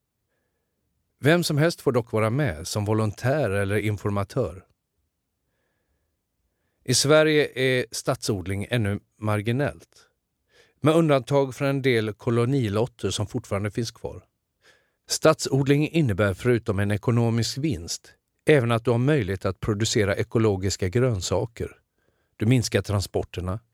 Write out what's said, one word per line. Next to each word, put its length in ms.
Vem 240
som 140
helst 220
får 120
dock 200
vara 180
med 380
som 160
volontär 680
eller 260
informatör. 880
I 100
Sverige 600
är 360
stadsodling 800
ännu 300
marginellt, 840
med 140
undantag 600
för 100
en 180
del 300
kolonilotter 960
som 160
fortfarande 440
finns 200
kvar. 340
Stadsodling 800
innebär 460
förutom 440
en 120
ekonomisk 680
vinst 540
även 260
att 120
du 60
har 80
möjlighet 460
att 160
producera 560
ekologiska 720
grönsaker. 880
Du 100
minskar 360
transporterna, 760